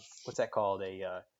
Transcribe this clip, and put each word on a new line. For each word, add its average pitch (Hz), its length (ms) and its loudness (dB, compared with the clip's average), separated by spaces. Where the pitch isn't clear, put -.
what's - 160 -6
that 113 140 4
called? 98 300 4
A, 95 200 -4
uh, 92 180 -2